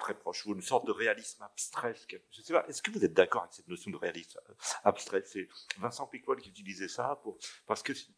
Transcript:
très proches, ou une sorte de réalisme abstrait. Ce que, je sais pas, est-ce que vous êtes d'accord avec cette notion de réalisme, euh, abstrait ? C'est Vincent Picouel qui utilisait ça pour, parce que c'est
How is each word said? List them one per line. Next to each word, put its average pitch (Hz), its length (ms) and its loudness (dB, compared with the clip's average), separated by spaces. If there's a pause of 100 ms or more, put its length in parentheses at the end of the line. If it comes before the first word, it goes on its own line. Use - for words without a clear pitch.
très - 140 0
proches, - 320 -4
ou 104 80 2
une 92 80 -4
sorte 127 240 2
de 110 60 4
réalisme 110 520 0
abstrait. - 500 -4
Ce - 120 -18
que, - 100 -10 (140)
je - 120 -18
sais 160 100 -4
pas, - 160 6
est-ce - 140 -6
que 208 80 -2
vous 196 140 4
êtes 80 100 4
d'accord 90 280 8
avec - 120 -12
cette - 140 -16
notion 87 220 -6
de 82 60 -4
réalisme, 85 420 -6 (100)
euh, - 60 -20 (300)
abstrait ? 98 400 4
C'est 95 240 -8 (320)
Vincent 120 260 -4
Picouel 131 340 -4
qui 190 80 -16
utilisait 190 400 -8
ça 143 340 -2
pour, - 160 -8 (280)
parce - 160 0
que 139 120 -2
c'est - 220 -12